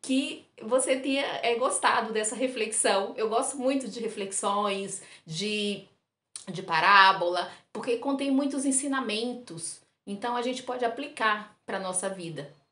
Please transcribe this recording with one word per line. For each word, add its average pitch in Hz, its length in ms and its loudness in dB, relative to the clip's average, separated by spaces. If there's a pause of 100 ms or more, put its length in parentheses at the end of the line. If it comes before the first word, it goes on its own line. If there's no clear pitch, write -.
que 285 440 -2 (160)
você 262 380 2
tenha, 277 260 -2 (180)
é, 233 120 2
gostado 240 580 2
dessa 220 220 -2
reflexão. 214 840 0
Eu 220 100 0
gosto 247 300 0
muito 262 320 0
de 226 100 -10
reflexões, 202 1000 -2 (240)
de, 208 580 -2 (680)
de 180 140 -8
parábola, 180 880 6 (220)
porque 233 240 0
contém 277 340 0
muitos 277 320 2
ensinamentos. 247 1200 -2 (240)
Então, 240 320 -4
a 240 40 -2
gente 247 220 -4
pode 247 220 -4
aplicar 226 800 -2
pra 196 120 -4
nossa 190 320 -2
vida. 165 460 -10 (160)